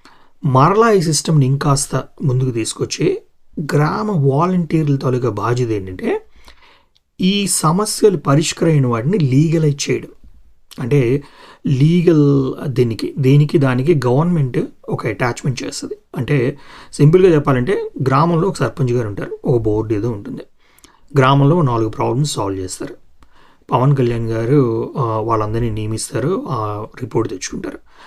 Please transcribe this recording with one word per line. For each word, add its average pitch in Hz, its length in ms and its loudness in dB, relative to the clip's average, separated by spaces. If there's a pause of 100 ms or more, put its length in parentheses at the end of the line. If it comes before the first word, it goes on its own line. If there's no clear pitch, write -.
(440)
మరలా 170 460 4
ఈ 202 100 4
సిస్టమ్ని 151 460 2
ఇంకాస్త 139 580 -2 (180)
ముందుకు 127 280 0
తీసుకొచ్చి, 120 720 -4 (400)
గ్రామ 175 500 -2
వాలంటీర్ల 156 880 0
తాలూకా 127 320 -2
బాధ్యత 113 420 -2
ఏంటంటే, 101 560 -4 (920)
ఈ 196 260 2
సమస్యలు 185 720 0
పరిష్కరైన 147 680 2
వాటిని 123 320 0
లీగలైజ్ 151 720 2
చేయడం. - 180 -4 (720)
అంటే, 135 420 0 (440)
లీగల్ 147 880 4 (140)
దీనికి, 117 500 -2
దీనికి 147 400 4
దానికి 131 360 2
గవర్నమెంట్ 139 640 0 (300)
ఒక - 180 -6
అటాచ్‌మెంట్ 120 560 -4
చేస్తది. - 340 -10 (200)
అంటే, 127 420 -2 (340)
సింపుల్గా 175 420 6
చెప్పాలంటే, 143 560 0 (120)
గ్రామంలో 165 460 2
ఒక - 80 -4
సర్పంచ్ 123 360 -2
గారు 120 160 -2
ఉంటారు, 127 360 -8
ఒక 123 160 2
బోర్డు 107 340 -2
ఏదో 107 160 -2
ఉంటుంది, 101 320 -10 (760)
గ్రామంలో 139 440 4
నాలుగు 117 260 0
ప్రాబ్లమ్స్ 120 440 -2
సాల్వ్ 98 280 -4
చేస్తారు. - 340 -10 (760)
పవన్ 135 260 2
కళ్యాణ్ 117 320 -2
గారు, 117 680 0
ఆ, 113 240 -2
వాళ్ళందరినీ 113 500 -2
నియమిస్తారు, 110 760 -6
ఆ 107 380 -6 (140)
రిపోర్ట్ 110 300 -4
తెచ్చుకుంటారు. - 480 -10 (280)